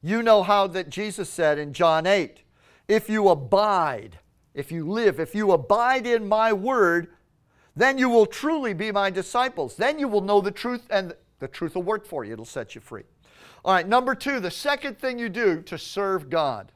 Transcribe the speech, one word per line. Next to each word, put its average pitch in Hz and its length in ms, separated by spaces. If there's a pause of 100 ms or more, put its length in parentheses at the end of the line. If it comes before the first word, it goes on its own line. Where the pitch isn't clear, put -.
You 208 220
know 220 200
how 196 260
that 180 200
Jesus 202 400
said 151 300
in 147 160
John 160 320
eight, 190 380 (440)
"If 214 220
you 214 180
abide, 156 920 (360)
if 139 180
you 165 160
live, 208 320
if - 140
you 208 180
abide 226 540
in 233 200
my 220 240
word, 190 580 (680)
then 262 240
you 254 100
will 233 160
truly 277 480
be 196 180
my 196 200
disciples. 190 680
Then 294 220
you 285 100
will 208 140
know 202 180
the 190 100
truth, 240 380
and 190 260 (260)
the 135 80
truth - 260
will 185 80
work 208 240
for 139 180
you. 104 80
It'll 113 140
set - 280
you 120 60
free." - 240 (600)
All 190 80
right, 180 160
number 247 260
two, 269 240
the 180 120
second 285 460
thing 254 220
you 233 100
do 190 340
to - 140
serve 190 540
God. 131 460